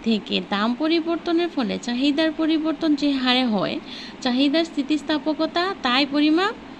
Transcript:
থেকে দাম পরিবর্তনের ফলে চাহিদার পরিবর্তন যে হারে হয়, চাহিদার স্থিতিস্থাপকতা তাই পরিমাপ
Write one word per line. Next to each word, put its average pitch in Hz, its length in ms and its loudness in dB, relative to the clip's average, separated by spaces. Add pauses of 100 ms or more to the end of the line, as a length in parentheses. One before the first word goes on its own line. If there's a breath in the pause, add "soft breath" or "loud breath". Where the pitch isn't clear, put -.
থেকে 208 360 0 (100)
দাম 214 240 0
পরিবর্তনের 330 720 0
ফলে 220 340 -2
চাহিদার 285 500 0
পরিবর্তন 311 640 0
যে 285 180 2
হারে 254 320 2
হয়, 214 360 0 (400 loud breath)
চাহিদার 277 440 2
স্থিতিস্থাপকতা 311 1160 -2
তাই 262 240 2
পরিমাপ 311 480 2 (260)